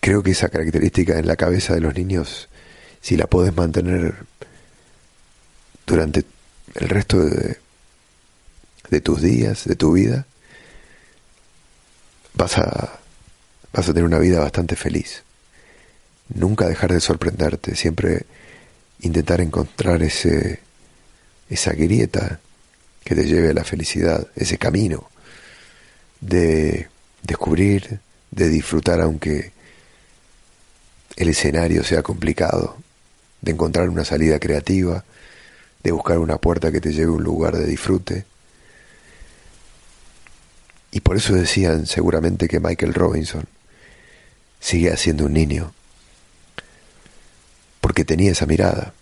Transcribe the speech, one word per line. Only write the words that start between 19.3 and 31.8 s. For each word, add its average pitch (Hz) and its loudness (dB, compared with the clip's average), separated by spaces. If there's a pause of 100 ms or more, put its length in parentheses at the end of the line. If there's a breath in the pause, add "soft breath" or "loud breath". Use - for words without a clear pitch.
encontrar 82 0
ese, - 0 (880 soft breath)
esa - -2
grieta 85 0 (640)
que - -2
te 78 2
lleve 82 4
a 76 0
la 80 -2
felicidad, 82 -2
ese - -4
camino - -2 (1120 loud breath)
de 82 0 (340)
descubrir, 98 0 (300)
de 92 2
disfrutar 80 0
aunque 76 -2 (1600 soft breath)
el 87 0
escenario 80 0